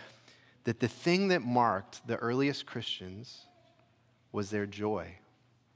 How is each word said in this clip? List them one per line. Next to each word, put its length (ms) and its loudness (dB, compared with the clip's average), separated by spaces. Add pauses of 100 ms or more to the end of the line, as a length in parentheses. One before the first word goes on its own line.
(640)
that 160 0
the 80 2
thing 420 2
that 140 4
marked 640 2
the 120 -2
earliest 460 0
Christians 840 -10 (840)
was 200 -4
their 160 0
joy. 500 -4 (580)